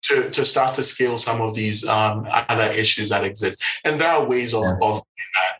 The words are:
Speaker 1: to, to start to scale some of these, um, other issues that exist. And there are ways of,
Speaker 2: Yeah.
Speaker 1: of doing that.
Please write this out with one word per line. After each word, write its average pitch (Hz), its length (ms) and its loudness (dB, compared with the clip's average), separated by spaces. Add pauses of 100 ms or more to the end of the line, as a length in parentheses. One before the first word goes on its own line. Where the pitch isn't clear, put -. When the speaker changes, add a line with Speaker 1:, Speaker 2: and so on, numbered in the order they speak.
Speaker 1:
to, 131 280 0
to 143 140 0
start 131 300 2
to 135 100 -2
scale - 320 0
some 117 240 0
of 110 140 -2
these, 110 340 0
um, 107 420 0
other 113 420 0
issues 107 360 0
that - 160 0
exist. 98 380 -2 (220)
And 151 140 0
there 165 120 2
are 151 140 2
ways 123 300 0
of, 107 100 0
Speaker 2:
Yeah. 92 180 2
Speaker 1:
of 107 100 2
doing - 460 -10
that. 92 220 0